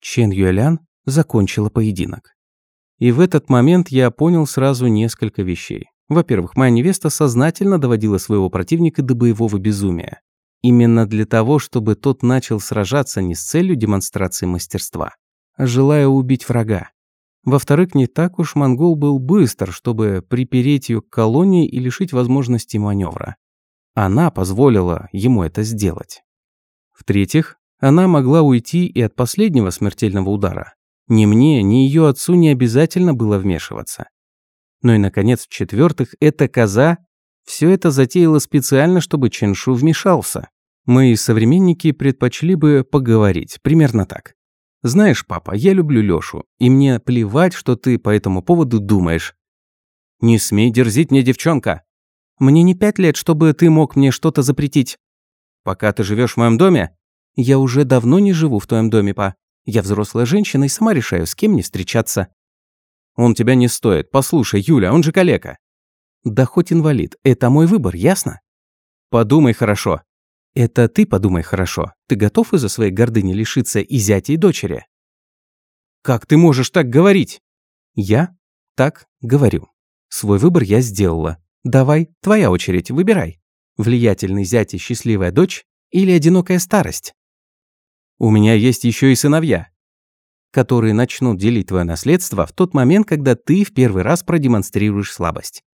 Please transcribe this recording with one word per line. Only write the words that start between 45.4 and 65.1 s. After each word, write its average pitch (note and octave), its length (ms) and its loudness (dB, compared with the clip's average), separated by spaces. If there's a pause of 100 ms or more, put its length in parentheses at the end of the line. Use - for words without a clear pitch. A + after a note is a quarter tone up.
я D#3+ 200 2
люблю D3 280 0
Лешу, E2 420 -4 (140)
и B2 100 2
мне C3+ 300 4
плевать, B2 560 -2
что - 220 -4
ты B2 220 -2
по - 120 -4
этому G2 320 0
поводу C#3 380 0
думаешь». F2+ 560 -2 (840)
«Не A#2 180 4
смей G#2+ 320 0
дерзить A#2+ 420 0
мне, C3+ 100 4
девчонка!» B2 600 -2 (560)
«Мне D3 240 6
не F#3 100 4
пять G#3 240 -2
лет, E3+ 180 0
чтобы D#3+ 360 0
ты E3 180 2
мог D#3 240 2
мне C#3 160 2
что-то D3+ 320 -2
запретить». C#3 560 -2 (640)
«Пока G2+ 300 -4
ты A2 100 -4
живешь G#2+ 320 -2
в - 40 -6
моем A#2 200 2
доме?» C3 380 2 (400)
«Я C3+ 240 2
уже C3+ 240 0
давно B2+ 340 2
не G3+ 140 2
живу D#3 260 0
в - 80 -8
твоем A2+ 240 0
доме, G2+ 240 0
па. G2 220 -6 (280)
Я G#2+ 180 -2
взрослая G#2 440 -2
женщина C#3+ 380 0
и C#3 40 -2
сама A3 240 -2
решаю, F#2 340 -2
с - 100 -10
кем G#3+ 160 0
мне D#3+ 100 0
встречаться». - 680 -4 (840)
«Он A#2+ 200 2
тебя A#2+ 200 0
не B2 140 2
стоит. G2 420 -2
Послушай, C3 560 -2
Юля, A2+ 260 2
он D#3+ 120 4
же D#3 80 -2